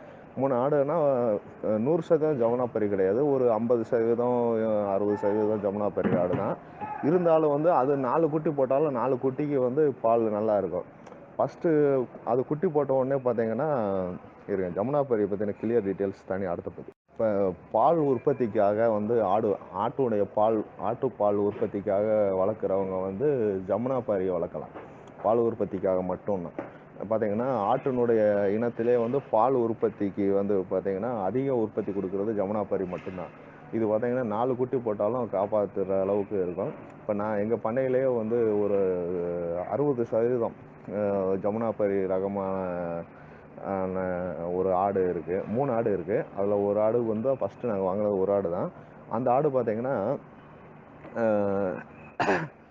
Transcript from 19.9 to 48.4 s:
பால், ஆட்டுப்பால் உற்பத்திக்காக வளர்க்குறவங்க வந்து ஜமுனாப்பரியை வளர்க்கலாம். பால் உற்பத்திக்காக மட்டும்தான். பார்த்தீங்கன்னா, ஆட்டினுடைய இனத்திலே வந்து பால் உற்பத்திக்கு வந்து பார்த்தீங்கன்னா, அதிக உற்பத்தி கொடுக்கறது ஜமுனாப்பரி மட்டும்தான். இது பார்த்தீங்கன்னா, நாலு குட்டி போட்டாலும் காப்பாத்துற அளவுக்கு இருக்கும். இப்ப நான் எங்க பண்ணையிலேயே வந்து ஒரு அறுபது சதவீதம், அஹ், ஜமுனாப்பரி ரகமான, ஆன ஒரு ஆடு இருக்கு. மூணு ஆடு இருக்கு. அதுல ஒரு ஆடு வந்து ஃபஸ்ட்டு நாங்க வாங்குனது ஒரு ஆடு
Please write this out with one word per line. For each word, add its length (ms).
பால், 280
ஆட்டுப்பால் 560
உற்பத்திக்காக 1000
வளர்க்குறவங்க 680
வந்து 640
ஜமுனாப்பரியை 640
வளர்க்கலாம். 420
பால் 140
உற்பத்திக்காக 640
மட்டும்தான். 480
பார்த்தீங்கன்னா, 380
ஆட்டினுடைய 880
இனத்திலே 500
வந்து 220
பால் 220
உற்பத்திக்கு 800
வந்து 380
பார்த்தீங்கன்னா, 520
அதிக 320
உற்பத்தி 360
கொடுக்கறது 420
ஜமுனாப்பரி 540
மட்டும்தான். 440
இது 140
பார்த்தீங்கன்னா, 360
நாலு 320
குட்டி 220
போட்டாலும் 560
காப்பாத்துற 680
அளவுக்கு 420
இருக்கும். 280
இப்ப 120
நான் 240
எங்க 180
பண்ணையிலேயே 600
வந்து 440
ஒரு 440
அறுபது 340
சதவீதம், 480
அஹ், 460
ஜமுனாப்பரி 720
ரகமான, 640
ஆன 580
ஒரு 200
ஆடு 360
இருக்கு. 380
மூணு 240
ஆடு 220
இருக்கு. 320
அதுல 200
ஒரு 240
ஆடு 260
வந்து 260
ஃபஸ்ட்டு 320
நாங்க 280
வாங்குனது 260
ஒரு 140
ஆடு 180